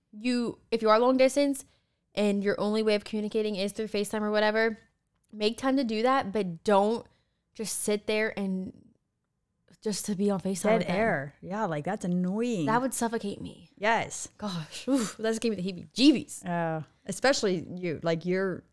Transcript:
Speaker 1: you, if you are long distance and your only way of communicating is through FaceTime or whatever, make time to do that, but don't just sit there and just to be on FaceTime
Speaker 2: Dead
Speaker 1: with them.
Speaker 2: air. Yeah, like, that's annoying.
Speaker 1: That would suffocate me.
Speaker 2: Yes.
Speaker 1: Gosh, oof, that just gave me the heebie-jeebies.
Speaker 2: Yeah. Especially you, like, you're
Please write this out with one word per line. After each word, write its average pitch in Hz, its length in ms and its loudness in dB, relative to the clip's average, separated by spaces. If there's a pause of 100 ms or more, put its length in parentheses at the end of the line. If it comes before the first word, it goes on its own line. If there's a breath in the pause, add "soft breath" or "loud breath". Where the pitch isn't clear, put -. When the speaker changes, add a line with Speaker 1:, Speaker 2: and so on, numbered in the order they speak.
(120)
Speaker 1:
you, 240 480 -2 (120)
if 233 100 0
you 220 80 4
are 214 100 8
long 254 180 4
distance 269 480 4 (500)
and 202 280 2
your 202 160 0
only 214 240 0
way 214 120 4
of 208 80 -2
communicating 214 520 -2
is 196 160 -2
through 220 160 -6
FaceTime 208 340 -2
or 214 100 0
whatever, 214 480 2 (520)
make 214 260 -2
time 269 200 0
to 285 60 2
do 220 200 -2
that, 254 280 2
but 185 320 -4
don't 208 420 4 (500)
just - 280 -6
sit 208 240 -2
there 214 300 0
and 190 360 -4 (1080)
just 214 240 -4
to 208 100 -2
be 202 140 2
on 196 100 0
FaceTime 185 240 -4
Speaker 2:
Dead 214 160 6
Speaker 1:
with 170 80 -2
them. 175 80 0
Speaker 2:
air. 180 460 -2
Yeah, 208 240 -4
like, 151 200 -4
that's 202 200 -4
annoying. 185 600 0
Speaker 1:
That 226 160 2
would 262 120 -2
suffocate 220 480 -4
me. - 360 -16
Speaker 2:
Yes. 208 500 -2 (100)
Speaker 1:
Gosh, 175 500 -8
oof, 247 300 0
that 220 120 -2
just 226 120 -2
gave 226 140 -2
me 185 60 -8
the 190 120 -4
heebie-jeebies. - 720 2
Speaker 2:
Yeah. 165 380 -2 (240)
Especially 202 600 0 (100)
you, 180 280 -6
like, 165 220 -2
you're 185 480 -2